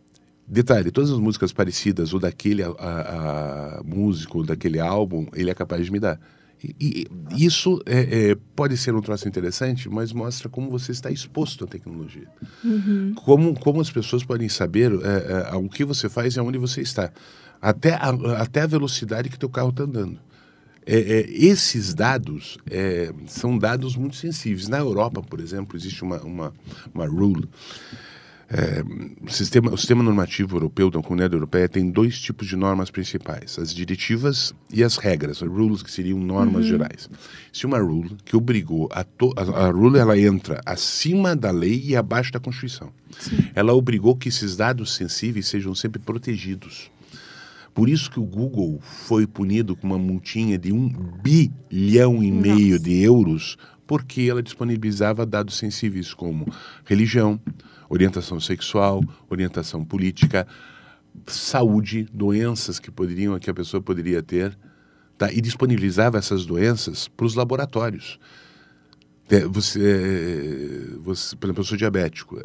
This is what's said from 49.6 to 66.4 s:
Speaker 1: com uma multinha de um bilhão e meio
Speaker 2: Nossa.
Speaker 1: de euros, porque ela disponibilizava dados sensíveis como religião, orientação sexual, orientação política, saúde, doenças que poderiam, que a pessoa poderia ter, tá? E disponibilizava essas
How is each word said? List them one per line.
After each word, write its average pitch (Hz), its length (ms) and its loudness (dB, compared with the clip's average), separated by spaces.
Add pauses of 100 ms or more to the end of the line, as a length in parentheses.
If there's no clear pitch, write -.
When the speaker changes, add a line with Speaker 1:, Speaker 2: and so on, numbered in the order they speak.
Speaker 1:
com 92 140 -8
uma 95 100 0
multinha 92 600 -2
de 87 120 -4
um 123 180 0
bilhão 113 1300 4
e 98 80 4
meio 101 420 6
Speaker 2:
Nossa. 82 120 2
Speaker 1:
de 90 180 4
euros, 101 540 6 (280)
porque 127 460 -2
ela 120 120 0
disponibilizava 110 840 -2
dados 104 300 -2
sensíveis 101 580 -4
como 80 320 -4 (380)
religião, 107 560 4 (480)
orientação 90 520 0
sexual, 98 640 0 (260)
orientação 87 560 -4
política, 92 640 2 (800)
saúde, 107 840 0
doenças 107 640 -2
que - 120 -16
poderiam, 92 480 -2
que 92 120 -6
a 85 40 -2
pessoa 90 280 -4
poderia 87 400 -2
ter, 92 340 -2 (640)
tá? 101 140 0
E 117 80 0
disponibilizava 113 800 2
essas 95 280 -2